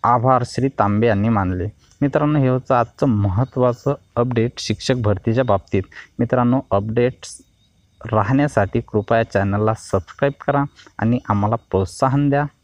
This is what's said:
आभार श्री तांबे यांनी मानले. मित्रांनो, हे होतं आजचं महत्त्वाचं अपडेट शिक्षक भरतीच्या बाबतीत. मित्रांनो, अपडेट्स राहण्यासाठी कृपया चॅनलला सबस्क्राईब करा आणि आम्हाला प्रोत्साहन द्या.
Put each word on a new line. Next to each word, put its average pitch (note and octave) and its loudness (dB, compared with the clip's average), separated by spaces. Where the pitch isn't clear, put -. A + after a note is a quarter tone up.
आभार B2 2
श्री B2+ -4
तांबे G#2+ 0
यांनी G#2+ 2
मानले. F#2+ -2
मित्रांनो, D3 0
हे C3 2
होतं B2+ -2
आजचं A#2+ 0
महत्त्वाचं A#2+ 0
अपडेट A#2+ 0
शिक्षक - -4
भरतीच्या A2+ 0
बाबतीत. G2+ 0
मित्रांनो, B2 0
अपडेट्स A2 -2
राहण्यासाठी A2 2
कृपया A2+ 0
चॅनलला G#2 0
सबस्क्राईब - -4
करा C#3 0
आणि A#2 0
आम्हाला G#2 0
प्रोत्साहन C3 0
द्या. C#3+ 0